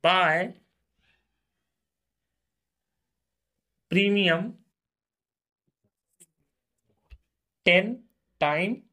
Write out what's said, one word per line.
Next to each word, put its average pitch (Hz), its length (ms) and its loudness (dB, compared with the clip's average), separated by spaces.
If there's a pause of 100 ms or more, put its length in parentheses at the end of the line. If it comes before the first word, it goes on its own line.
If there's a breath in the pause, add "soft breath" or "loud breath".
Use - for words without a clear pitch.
बाय 175 420 2 (3500)
प्रीमियम 196 600 0 (3250)
टेन 190 280 2 (460)
टाइम। 160 360 -2 (160)